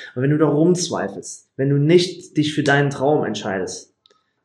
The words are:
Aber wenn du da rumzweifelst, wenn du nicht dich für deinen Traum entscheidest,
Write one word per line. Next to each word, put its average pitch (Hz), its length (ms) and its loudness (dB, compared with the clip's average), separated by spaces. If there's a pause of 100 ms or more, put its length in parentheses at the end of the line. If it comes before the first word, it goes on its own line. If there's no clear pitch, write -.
(140)
Aber 123 80 -6
wenn 139 80 0
du 147 80 2
da 156 100 2
rumzweifelst, 143 1080 -2
wenn 139 160 0
du 143 60 2
nicht 170 600 2
dich 147 160 0
für 147 100 -2
deinen 143 280 2
Traum 139 340 0
entscheidest, 95 720 -6 (500)